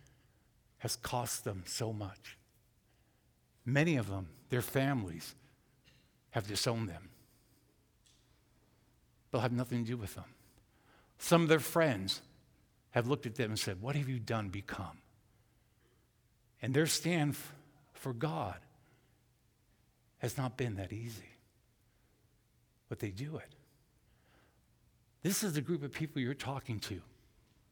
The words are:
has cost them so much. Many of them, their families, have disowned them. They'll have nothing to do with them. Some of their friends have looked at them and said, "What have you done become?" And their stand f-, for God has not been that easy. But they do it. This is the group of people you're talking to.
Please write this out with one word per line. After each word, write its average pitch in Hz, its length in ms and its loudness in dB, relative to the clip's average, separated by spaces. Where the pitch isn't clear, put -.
has - 160 -2
cost - 480 -2
them 98 220 -2
so 113 260 -2
much. 104 460 -8
Many 147 320 6
of 107 100 0
them, 95 220 -4
their 123 120 2
families, 117 760 0
have 104 160 0
disowned 110 420 0
them. 85 200 -10
They'll 120 100 2
have 117 100 2
nothing 120 320 0
to 113 80 -4
do 123 60 -4
with 104 180 -8
them. - 180 -14
Some 170 240 6
of 160 80 6
their 160 100 8
friends 120 600 2
have 117 160 2
looked 131 180 0
at 113 100 -6
them 110 160 0
and 107 80 0
said, 95 220 -2
"What 135 140 -2
have 143 120 0
you 127 120 -2
done 107 300 0
become?" 95 520 -8
And 131 120 2
their 156 140 6
stand 156 460 4
f-, - 200 -10
for 131 200 -6
God 135 460 -2
has - 180 -2
not 127 200 -2
been 120 180 -2
that 98 180 -6
easy. 110 360 -10
But - 120 -6
they 104 120 -2
do 139 260 -6
it. - 180 -14
This 185 220 2
is 185 100 2
the 147 80 2
group 147 220 0
of 143 80 -4
people 151 300 -2
you're 127 120 2
talking 131 480 -4
to. 90 200 -6